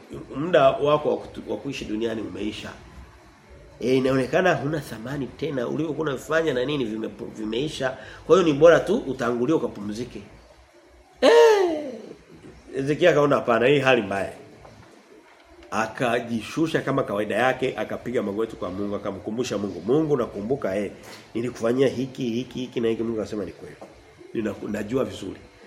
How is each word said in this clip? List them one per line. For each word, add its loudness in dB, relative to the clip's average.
muda 4
wako 2
wa 0
kutu-, -12
wa -4
kuishi -10
duniani -4
umeisha. -8
Eh, 2
inaonekana 2
huna -2
thamani -8
tena, -6
ulivyokuwa -4
unafanya 0
na 0
nini -2
vime-, -6
vimeisha. -4
Kwa 8
hiyo 6
ni 0
bora 10
tu 0
utangulie 0
ukapumzike. -6
Eh, 8
Hezekia 2
akaona 4
hapana, 2
hii 6
hali 4
mbaya. -4
Akajishusha -2
kama 0
kawaida -2
yake, 2
akapiga -4
magoti -4
kwa -6
Mungu, -4
akamkumbusha -6
Mungu, -6
"Mungu 2
nakumbuka, -4
eh, -4
nilikufanyia 0
hiki, -4
hiki, -4
hiki -6
na 2
hiki." 0
Mungu -2
akasema, -6
"Ni -10
kweli. -18
Nina-, -4
najua -2
vizuri. -10